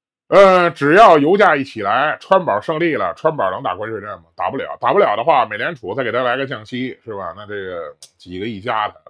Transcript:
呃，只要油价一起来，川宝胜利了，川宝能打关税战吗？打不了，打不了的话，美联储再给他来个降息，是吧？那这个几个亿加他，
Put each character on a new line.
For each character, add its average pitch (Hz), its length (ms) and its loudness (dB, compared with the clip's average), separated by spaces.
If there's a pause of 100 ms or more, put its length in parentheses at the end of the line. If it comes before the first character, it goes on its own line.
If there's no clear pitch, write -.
(280)
呃， 185 420 6
只 147 240 0
要 196 240 8
油 151 180 2
价 185 200 4
一 135 80 -2
起 110 180 -12
来， 123 380 -2
川 190 260 0
宝 104 160 -2
胜 156 180 -6
利 165 140 -2
了， 95 220 -2
川 156 200 -2
宝 101 140 -2
能 107 140 -6
打 92 120 -4
关 107 140 -10
税 110 100 -10
战 101 180 -14
吗？ 82 80 -20 (100)
打 90 160 -4
不 135 60 -8
了， 76 220 -10
打 123 140 0
不 196 60 2
了 110 160 2
的 113 80 -4
话， 135 220 2
美 107 120 -8
联 147 160 -6
储 110 220 -10
再 131 80 -4
给 113 80 -6
他 120 100 -2
来 123 160 -2
个 139 80 -6
降 120 180 -12
息， 127 400 -10
是 110 120 -12
吧？ 90 200 -10
那 101 120 -20
这 104 80 -12
个 87 400 -12 (220)
几 92 200 -16
个 101 80 -8
亿 110 140 -10
加 107 300 -4
他， - 60 -20 (140)